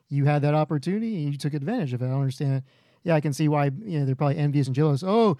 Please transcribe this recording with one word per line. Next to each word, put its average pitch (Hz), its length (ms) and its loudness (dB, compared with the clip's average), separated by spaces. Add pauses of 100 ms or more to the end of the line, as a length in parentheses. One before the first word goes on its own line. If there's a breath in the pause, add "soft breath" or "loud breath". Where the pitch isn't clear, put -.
you 143 160 0
had 147 180 2
that 147 120 2
opportunity 170 680 -2
and 143 100 -2
you 139 60 -8
took 143 160 -4
advantage 151 380 -4
of 123 100 -4
it. 127 40 0
I - 20 -2
don't 135 120 -2
understand. 135 440 -2 (400 soft breath)
Yeah, 170 100 2
I 151 60 4
can 147 120 0
see 156 140 0
why, 147 200 2
you 160 340 -4
know, 139 60 0
they're 131 100 0
probably 143 220 0
envious 143 280 2
and 127 80 -2
jealous. 143 300 2
"Oh, 202 360 2